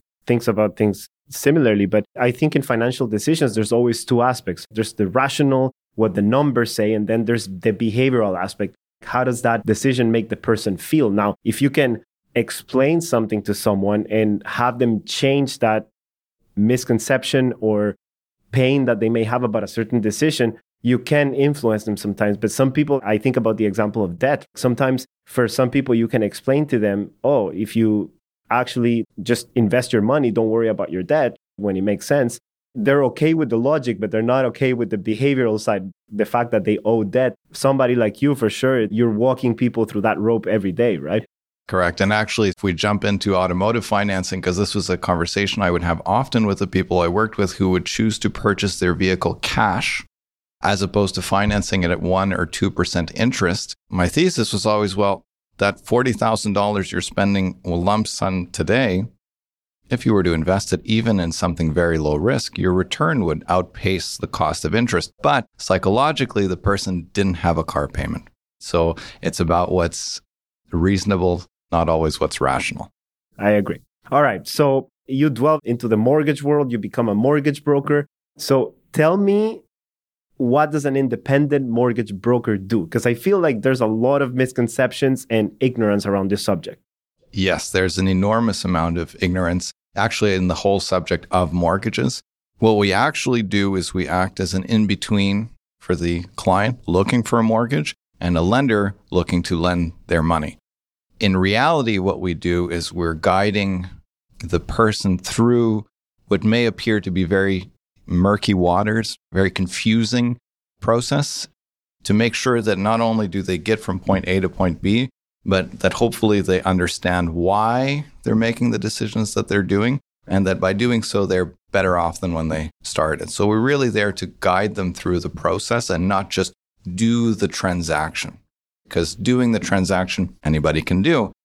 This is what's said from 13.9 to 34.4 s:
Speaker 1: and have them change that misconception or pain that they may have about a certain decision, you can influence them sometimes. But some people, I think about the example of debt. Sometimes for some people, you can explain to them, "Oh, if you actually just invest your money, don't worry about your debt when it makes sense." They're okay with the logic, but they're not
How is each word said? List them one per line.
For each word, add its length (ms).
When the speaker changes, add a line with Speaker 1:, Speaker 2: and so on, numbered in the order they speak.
Speaker 1:
and 360
have 320
them 260
change 540
that 300
misconception 1040
or 360
pain 340
that 140
they 80
may 160
have 180
about 220
a 40
certain 320
decision, 580
you 160
can 360
influence 500
them 120
sometimes. 400
But 160
some 200
people, 320
I 140
think 180
about 200
the 100
example 380
of 140
debt. 360
Sometimes 520
for 220
some 220
people, 240
you 140
can 140
explain 440
to 120
them, 320
"Oh, 260
if 260
you 360
actually 540
just 320
invest 380
your 100
money, 280
don't 180
worry 200
about 220
your 120
debt 340
when 200
it 60
makes 240
sense." 320
They're 300
okay 300
with 160
the 80
logic, 400
but 120
they're 120
not 240